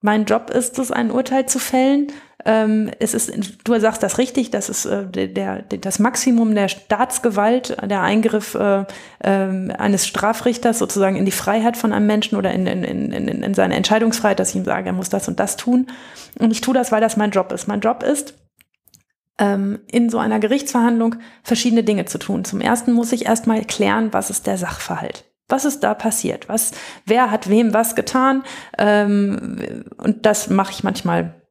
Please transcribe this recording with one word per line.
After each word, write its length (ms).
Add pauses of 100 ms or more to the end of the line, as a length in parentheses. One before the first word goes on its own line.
Mein 240
Job 240
ist 300
es, 120
ein 200
Urteil 360
zu 120
fällen. 480 (380)
Ähm, 440 (100)
es 140
ist, 200 (320)
du 160
sagst 200
das 160
richtig, 320
das 200
ist, 160
äh, 200
der, 220 (340)
der, 160
das 220
Maximum 560
der 140
Staatsgewalt, 1120
der 180
Eingriff, 540
äh, 300 (360)
ähm, 560
eines 300
Strafrichters 720
sozusagen 380
in 80
die 60
Freiheit 440
von 160
einem 160
Menschen 300
oder 160
in, 120
in, 200
in, 260
in, 320
in 100
seine 220
Entscheidungsfreiheit, 640
dass 120
ich 40
ihm 80
sage, 240
er 60
muss 160
das 180
und 100
das 200
tun. 300 (520)
Und 120
ich 100
tue 120
das, 200
weil 80
das 160
mein 140
Job 200
ist. 160
Mein 140
Job 220
ist, 320 (1000)
ähm, 500
in 220
so 80
einer 220
Gerichtsverhandlung 760 (280)
verschiedene 400
Dinge 220
zu 140
tun. 260
Zum 160
Ersten 320
muss 180
ich 140
erstmal 400
klären, 480
was 160
ist 180
der 100
Sachverhalt? 680 (240)
Was 160
ist 180
da 120
passiert? 520
Was, 240 (340)
wer 260
hat 180
wem 240
was 220
getan? 480 (340)
Ähm, 1040 (140)
und 280
das 240
mache 220
ich 120
manchmal 500 (180)